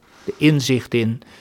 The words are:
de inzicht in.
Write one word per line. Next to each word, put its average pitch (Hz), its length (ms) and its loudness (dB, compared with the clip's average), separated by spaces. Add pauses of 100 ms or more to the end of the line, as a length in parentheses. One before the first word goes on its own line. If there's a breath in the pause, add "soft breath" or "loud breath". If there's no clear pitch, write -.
(240 soft breath)
de - 140 -8
inzicht 135 560 0
in. 117 280 -2 (200 soft breath)